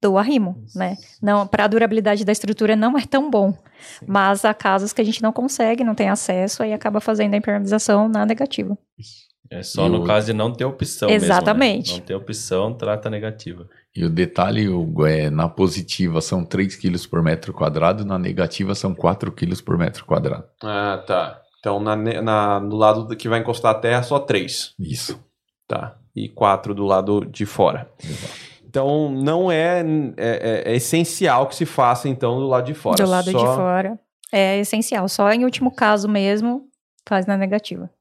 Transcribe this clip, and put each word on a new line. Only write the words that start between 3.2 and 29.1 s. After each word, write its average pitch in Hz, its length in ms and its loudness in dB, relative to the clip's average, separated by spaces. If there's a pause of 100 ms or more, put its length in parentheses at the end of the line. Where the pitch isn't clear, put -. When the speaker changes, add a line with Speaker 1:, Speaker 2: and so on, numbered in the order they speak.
Speaker 1:
bom, 202 220 4 (280)
Speaker 2:
Sim. - 280 -18
Speaker 1:
mas 196 380 4
há 214 80 4
casos 196 380 0
que 240 100 0
a - 20 4
gente 220 180 -2
não 220 100 2
consegue, 240 520 0
não 220 100 2
tem 208 140 0
acesso, 190 540 0
aí 220 100 -2
acaba 208 260 -2
fazendo 208 360 0
a - 20 4
impermeabilização 208 720 2
na 208 160 2
negativa. 214 520 -2 (220)
Speaker 3:
Isso. - 260 -20 (260)
É 87 120 -12
só 95 240 0
Speaker 4:
E - 40 4
Speaker 3:
no 87 120 2
Speaker 4:
o 85 40 -2
Speaker 3:
caso 107 200 4
de 117 60 -2
não 107 200 0
ter 120 120 -4
opção - 440 -4
mesmo, 208 120 4
né? 180 140 4
Speaker 1:
Exatamente. 208 640 2
Speaker 3:
Não - 20 -10
ter - 140 -8
opção, 98 580 -4
trata 107 360 -4
a - 20 -4
negativa. 104 580 -10 (260)
Speaker 4:
E 87 100 -4
o 85 60 0
detalhe, 90 580 0
Hugo, 80 380 0
é, 78 240 2
na 80 180 0
positiva 85 720 -2
são 90 220 -2
três 95 300 -2
quilos 87 320 -4
por 82 160 -2
metro 80 300 -2
quadrado, 80 540 0
na 98 120 -4
negativa 92 560 -2
são 95 200 -4
quatro - 360 0
quilos - 300 -4
por - 180 -2
metro - 280 -2
quadrado. 67 380 -2 (180)
Speaker 2:
Ah, 101 440 -4
tá. 92 340 -2 (200)
Então, 101 180 -2
na 107 160 0
ne-, 110 280 -2
na, 104 360 2
no 101 160 -6
lado 107 320 4
do 113 80 -6
que - 140 -8
vai 113 120 2
encostar 113 320 0
a 107 60 0
terra, 120 240 2
só 143 160 0
três. 101 640 -4
Speaker 4:
Isso. - 420 -8 (460)
Speaker 2:
Tá. - 280 -6 (200)
E 107 120 -6
quatro 101 460 0
do 101 100 -4
lado 98 420 2
de - 200 -6
fora. 104 420 0 (140)
Speaker 4:
Exato. - 300 -12 (340)
Speaker 2:
Então, 147 460 0